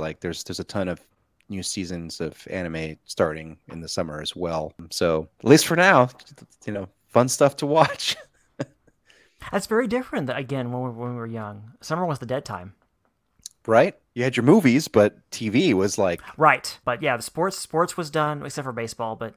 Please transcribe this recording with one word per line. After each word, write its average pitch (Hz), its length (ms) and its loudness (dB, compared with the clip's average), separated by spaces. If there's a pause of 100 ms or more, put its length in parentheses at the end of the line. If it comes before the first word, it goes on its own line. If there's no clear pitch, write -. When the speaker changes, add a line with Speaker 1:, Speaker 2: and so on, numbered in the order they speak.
Speaker 1:
like, 78 200 -6
there's, 85 240 -8
there's 92 160 -10
a 90 40 -6
ton 95 240 -4
of 85 120 -6 (480)
new 98 140 -8
seasons 85 580 -8
of 78 300 -10
anime 80 540 -8
starting 80 520 -4 (120)
in 82 120 -14
the 82 80 -12
summer 78 320 -6
as - 160 -10
well. 80 360 -4 (180)
So 82 380 0 (120)
at - 60 -20
least 143 200 8
for 165 100 0
now, 165 320 6 (580)
you 107 60 -8
know, 98 160 -8 (200)
fun 123 200 4
stuff 139 300 2
to 151 80 -4
watch. 147 500 2 (640)
<laughs> - 720 -20
Speaker 2:
That's 196 140 -2
very 233 200 0
different 233 400 -4
than, 123 100 -4
again, 131 360 -4
when 123 100 -4
we, 127 80 -4
when 117 200 -8
we 123 60 -8
were 117 100 -8
young. 107 540 -12
Summer 165 240 -4
was 151 140 -2
the 123 80 -10
dead 127 180 -4
time. 95 300 -12 (920)
Speaker 1:
Right? 127 300 6 (180)
You 120 100 -2
had 127 120 0
your 117 80 0
movies, 151 440 6
but 104 280 6 (140)
T - 180 -6
V 139 240 2
was 98 240 2
like 90 240 0 (160)
Speaker 2:
Right. 147 480 2
But 120 180 -4
yeah, 131 140 0
the 113 60 -8
sports, 185 340 -4
sports 165 400 -2
was 160 140 -6
done, 151 340 -2
except 143 200 -8
for 131 80 -8
baseball. 113 440 -6
But, 113 200 -10